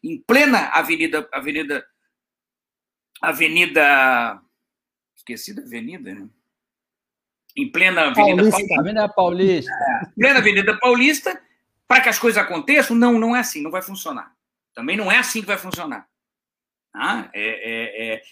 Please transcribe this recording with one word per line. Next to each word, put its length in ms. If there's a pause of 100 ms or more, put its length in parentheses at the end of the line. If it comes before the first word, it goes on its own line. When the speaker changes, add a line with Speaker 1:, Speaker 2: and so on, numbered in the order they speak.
Speaker 1:
em 180
plena 480
avenida, 600
avenida, 540 (1400)
avenida, 1200 (720)
esqueci 380
da 80
avenida, 540
né? 140 (1300)
Em 140
plena 380
Avenida 360
Speaker 2:
Paulista. 80
Speaker 1:
Paulista. 280
Speaker 3:
Avenida 300
Paulista. 600
Speaker 1:
É, 340 (100)
plena 240
Avenida 400
Paulista, 640 (460)
pra 140
que 80
as 80
coisas 240
aconteçam? 540
Não, 240
não 160
é 40
assim, 220
não 100
vai 100
funcionar. 520 (400)
Também 220
não 160
é 60
assim 240
que 60
vai 100
funcionar. 500 (840)
Tá? 400
É, 80
é, 720
é, 80 (100)